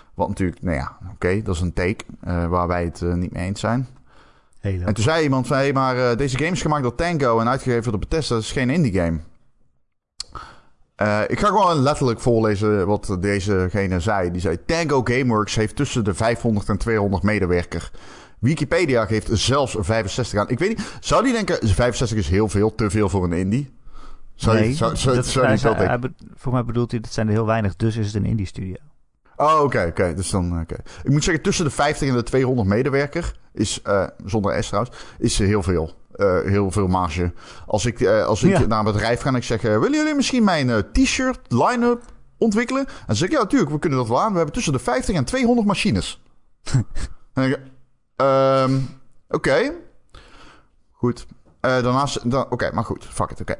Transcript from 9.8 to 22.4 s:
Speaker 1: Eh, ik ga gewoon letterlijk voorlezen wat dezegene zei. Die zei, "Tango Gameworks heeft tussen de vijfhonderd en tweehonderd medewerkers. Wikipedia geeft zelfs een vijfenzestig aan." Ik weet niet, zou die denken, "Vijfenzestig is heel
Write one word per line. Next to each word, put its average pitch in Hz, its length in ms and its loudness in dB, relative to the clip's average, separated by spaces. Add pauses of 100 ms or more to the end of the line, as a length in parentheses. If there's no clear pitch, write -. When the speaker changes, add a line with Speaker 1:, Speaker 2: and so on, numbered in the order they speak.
Speaker 1:
Eh, 104 320 0
ik - 120 -2
ga 202 80 2
gewoon 185 340 4
letterlijk 131 380 2
voorlezen 107 680 2
wat 101 320 -2
dezegene 95 800 0
zei. 92 320 0
Die 87 100 -4
zei, 85 240 0
"Tango 160 380 0
Gameworks 120 520 0
heeft 110 200 0
tussen 131 280 -2
de 98 100 0
vijfhonderd 113 560 0
en 104 80 0
tweehonderd 101 460 0
medewerkers. 90 680 0 (480)
Wikipedia 143 640 2
geeft 107 260 -2
zelfs 123 460 0
een 104 60 -2
vijfenzestig 104 560 -2
aan." 101 100 -2
Ik 120 100 -2
weet 180 100 0
niet, 220 300 -6
zou 165 240 2
die 262 100 2
denken, 180 360 -2
"Vijfenzestig 117 480 0
is 87 120 0
heel 101 200 2